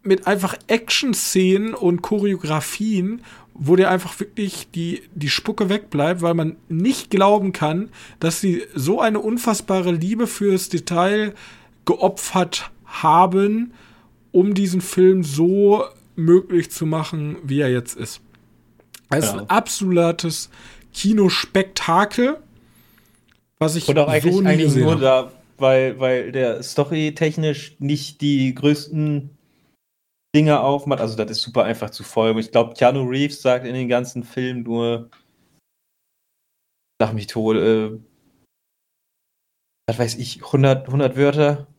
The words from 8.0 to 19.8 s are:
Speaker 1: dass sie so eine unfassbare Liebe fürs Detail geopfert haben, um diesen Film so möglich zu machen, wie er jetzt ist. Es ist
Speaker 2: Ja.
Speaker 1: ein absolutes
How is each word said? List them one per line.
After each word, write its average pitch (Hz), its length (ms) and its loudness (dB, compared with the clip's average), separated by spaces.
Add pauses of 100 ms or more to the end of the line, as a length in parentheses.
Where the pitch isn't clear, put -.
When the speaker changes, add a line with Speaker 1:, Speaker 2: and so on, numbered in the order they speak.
Speaker 1:
dass 160 220 -2
sie 180 220 0 (120)
so 160 260 0
eine 220 180 0
unfassbare 202 720 -2
Liebe 202 360 -2
fürs 196 420 -2
Detail 196 640 -2 (520)
geopfert - 840 -2 (160)
haben, 190 880 2 (580)
um 190 220 4
diesen 185 280 0
Film 185 420 4
so 196 600 2 (320)
möglich 175 560 2
zu - 140 -6
machen, 156 580 -6
wie 139 180 -4
er 135 100 0
jetzt 123 260 -4
ist. - 240 -12 (880)
Es 147 160 0
ist 202 80 -2
Speaker 2:
Ja. - 60 -6
Speaker 1:
ein 104 100 -12
absolutes 170 1000 0 (440)